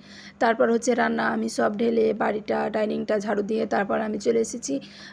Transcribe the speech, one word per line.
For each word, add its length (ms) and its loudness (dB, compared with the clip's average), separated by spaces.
তারপর 320 4
হচ্ছে 240 2
রান্না 340 2
আমি 200 -2
সব 280 0
ঢেলে, 380 2
বাড়িটা, 560 -2
ডাইনিংটা 480 0
ঝাড়ু 240 -2
দিয়ে 240 -2
তারপর 340 0
আমি 180 -4
চলে 220 2
এসেছি 400 -4